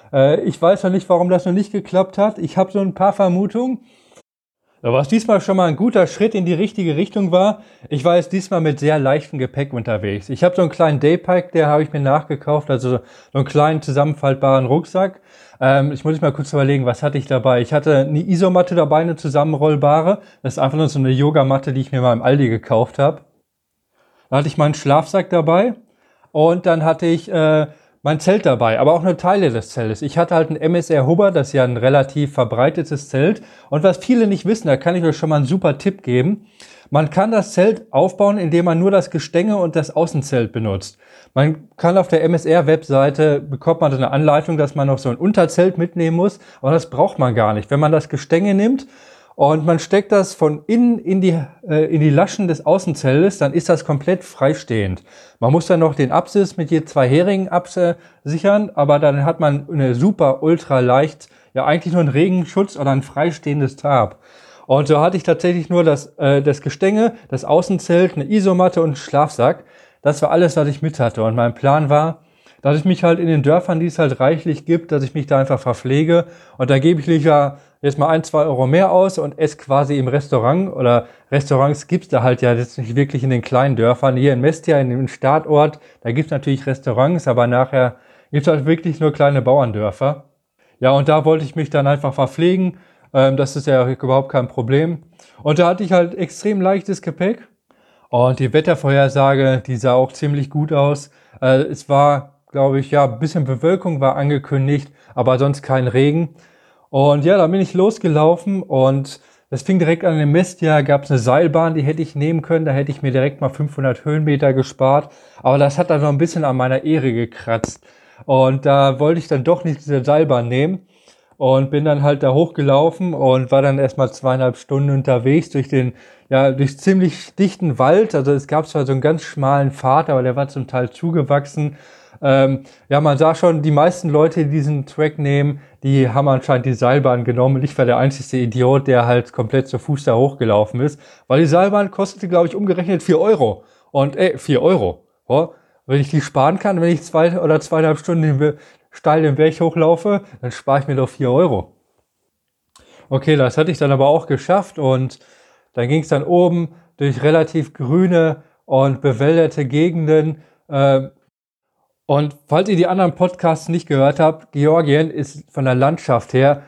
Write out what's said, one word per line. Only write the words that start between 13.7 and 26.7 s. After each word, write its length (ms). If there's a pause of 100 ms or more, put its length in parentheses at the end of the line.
zusammenfaltbaren 840
Rucksack. 540 (380)
Ähm, 320
ich 140
muss 160
mal 120
kurz 200
überlegen, 320
was 160
hatte 160
ich 80
dabei? 360
Ich 120
hatte 340
eine 120
Isomatte 560
dabei, 260
eine 140
zusammenrollbare. 1040 (240)
Das 100
ist 60
einfach 180
nur 120
so 100
eine 100
Yogamatte, 640
die 80
ich 100
mir 100
mal 120
im 80
Aldi 280
gekauft 500
hab. 260 (1040)
Dann 80
hatte 120
ich 100
meinen 160
Schlafsack 560
dabei 420 (580)
und 360
dann 160